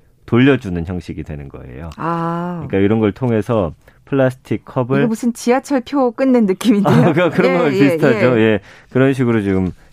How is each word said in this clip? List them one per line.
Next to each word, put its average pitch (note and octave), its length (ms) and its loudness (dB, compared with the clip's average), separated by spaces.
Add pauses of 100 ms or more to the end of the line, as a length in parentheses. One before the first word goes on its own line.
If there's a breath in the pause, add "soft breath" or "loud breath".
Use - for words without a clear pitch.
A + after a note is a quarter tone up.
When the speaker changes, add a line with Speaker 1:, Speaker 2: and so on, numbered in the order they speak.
(260)
Speaker 1:
돌려주는 A#2 640 2
형식이 E2+ 340 -10
되는 D2 260 -12
거예요. C3 500 -16
Speaker 2:
아. E3+ 680 -6
Speaker 1:
그러니까 G2+ 180 -2
이런 A2 180 2
걸 G#2 100 2
통해서 A2 640 -2 (320 soft breath)
플라스틱 C3 600 -2
컵을 C3 340 -4
Speaker 2:
이거 C#3+ 80 0
무슨 A3+ 240 -2
지하철표 B3+ 840 -2
끊는 B3 340 2
느낌인데요. F#3+ 640 2
Speaker 1:
아, D#3 40 0
그, E3+ 160 2
그런 F3 220 2
Speaker 2:
예, F3+ 60 0
Speaker 1:
거 E3+ 100 2
Speaker 2:
예, - 40 2
Speaker 1:
비슷하죠. C3+ 680 2
Speaker 2:
예. - 20 4
Speaker 1:
예. A2 180 4 (300 loud breath)
그런 C3+ 240 2
식으로 A#2+ 280 2
지금 F#2+ 300 0 (220 soft breath)